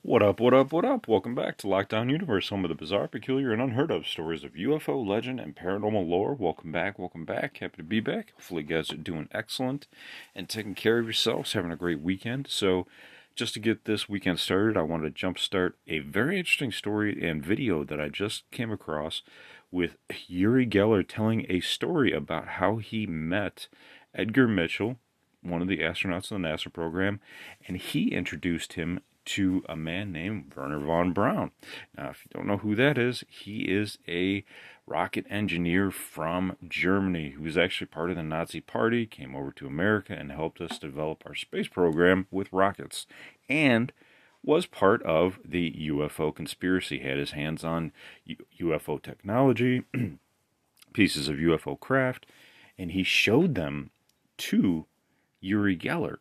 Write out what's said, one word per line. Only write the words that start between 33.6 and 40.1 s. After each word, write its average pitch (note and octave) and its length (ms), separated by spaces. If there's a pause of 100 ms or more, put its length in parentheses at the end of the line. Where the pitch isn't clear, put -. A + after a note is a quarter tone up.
is G#2 360 (100)
a F#2+ 380 (420)
rocket F2 440
engineer F#2 600
from F2 680 (100)
Germany F2+ 600
who C#2+ 140
was D#2+ 120
actually F2+ 300
part E2+ 240
of F2+ 60
the E2+ 60
Nazi D#2+ 380
Party, A#2 460
came - 280
over C#2 180
to - 140
America G2 460